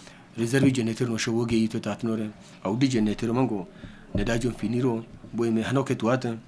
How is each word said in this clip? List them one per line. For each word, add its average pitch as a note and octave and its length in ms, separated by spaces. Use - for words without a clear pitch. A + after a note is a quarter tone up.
ሪዘርቭ C3+ 380
ጀነሬተር A#2 360
ነው A2+ 100
ሸወገ A#2 360
ይቶ A2 260
ታት G#2 220
ኖረ A2+ 180
አውዲ A2 260
ጀነሬተር A2+ 440
መንጎ A#2+ 200
ነዳጆን A2+ 440
ፊኒሮ A#2+ 300
ቦይ A#2 180
መ A2 140
ሀኖ B2 200
ከትዋተ B2+ 400